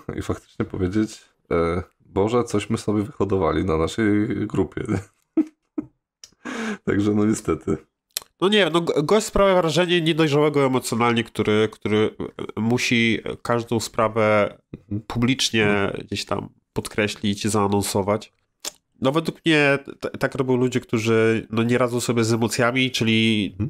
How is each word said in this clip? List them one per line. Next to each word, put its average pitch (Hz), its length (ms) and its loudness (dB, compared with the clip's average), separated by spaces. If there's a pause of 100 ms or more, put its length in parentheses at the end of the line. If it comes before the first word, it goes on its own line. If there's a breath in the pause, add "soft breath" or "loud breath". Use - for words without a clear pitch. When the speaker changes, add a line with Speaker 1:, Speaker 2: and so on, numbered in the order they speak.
(180)
Speaker 1:
i - 40 -8
faktycznie - 440 -6
powiedzieć, 95 560 -2 (300)
e, 85 320 0 (160)
Boże, 110 440 0
coś 104 260 -4
my 113 80 -2
sobie 107 260 -2
wyhodowali 95 640 0
na 80 120 0
naszej 104 500 0 (200)
grupie. - 360 -4
<laughs> - 40 -8 (2000 loud breath)
Także 104 280 0
no 104 120 2
niestety. 90 520 -2 (640)
Speaker 2:
No 180 80 4
nie, 202 200 4
no 170 120 0
go-, 151 220 0
gość 208 220 2
sprawia 196 360 4
wrażenie 170 400 2
niedojrzałego 151 640 2
emocjonalnie, 120 580 0
który, 107 480 0
który, 107 440 0 (420)
e, - 40 -2
musi 117 580 2 (220)
każdą 117 380 -2
sprawę 107 760 0 (160)
Speaker 1:
Mhm. - 340 -8
Speaker 2:
publicznie 117 640 0
Speaker 1:
Mhm. 101 380 -2
Speaker 2:
gdzieś - 180 -6
tam 101 240 -6 (240)
podkreślić, 104 760 -2
zaanonsować. 101 840 0 (680)
No 131 100 2
według 160 340 -4
mnie 147 340 4 (200)
t-, - 100 -6
tak - 260 -4
robią 131 200 0
ludzie, 123 240 2
którzy 113 680 0
no 113 140 0
nie 120 140 2
radzą 123 220 0
sobie 117 240 0
z 110 100 2
emocjami, 120 580 0
czyli 110 600 2
Speaker 1:
Mhm. 104 180 -6